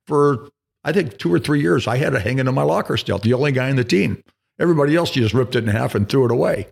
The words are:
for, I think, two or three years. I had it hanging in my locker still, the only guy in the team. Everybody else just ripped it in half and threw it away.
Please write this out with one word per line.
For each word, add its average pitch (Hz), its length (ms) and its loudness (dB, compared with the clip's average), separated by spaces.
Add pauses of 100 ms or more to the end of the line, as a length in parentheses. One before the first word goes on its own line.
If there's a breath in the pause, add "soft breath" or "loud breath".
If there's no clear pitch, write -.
for, 143 440 0 (340)
I 147 80 -2
think, 170 240 -2
two 170 160 -2
or 170 60 2
three 147 240 0
years. 156 240 0
I 117 100 0
had 135 160 0
it 131 80 0
hanging 127 260 -2
in 127 80 0
my 139 100 0
locker 156 340 -2
still, 101 180 -4
the 107 160 0
only 139 180 0
guy 127 200 -2
in 139 60 0
the 127 80 2
team. 175 380 0 (360)
Everybody 156 360 2
else 170 160 0
just 113 220 0
ripped 127 240 0
it 113 80 0
in 110 60 -2
half 113 240 -2
and 101 120 0
threw 135 200 2
it 113 40 0
away. 143 420 -2